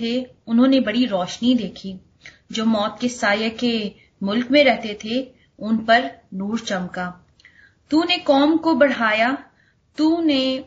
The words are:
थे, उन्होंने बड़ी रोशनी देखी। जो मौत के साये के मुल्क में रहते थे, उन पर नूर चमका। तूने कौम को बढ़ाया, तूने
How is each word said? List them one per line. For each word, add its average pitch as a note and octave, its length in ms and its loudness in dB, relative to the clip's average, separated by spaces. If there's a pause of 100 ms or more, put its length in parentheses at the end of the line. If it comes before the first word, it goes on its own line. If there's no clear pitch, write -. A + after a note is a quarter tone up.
थे, A#3+ 260 -4 (200)
उन्होंने B3+ 340 4
बड़ी A#3 260 0
रोशनी G3+ 480 0
देखी। F#3+ 420 -6 (560)
जो A3 120 -4
मौत G#3+ 360 0
के B3 80 -2
साये A3 420 -2
के A3 440 -4 (280)
मुल्क A3 280 -2
में C#4+ 140 6
रहते A3 400 0
थे, B3 240 -6 (300)
उन A3 200 -2
पर B3 320 2 (240)
नूर G#3 260 -6
चमका। F3+ 680 -8 (640)
तूने F4 280 0
कौम D4 380 4
को D#4+ 180 0
बढ़ाया, A#3 640 2 (580)
तूने D4 720 0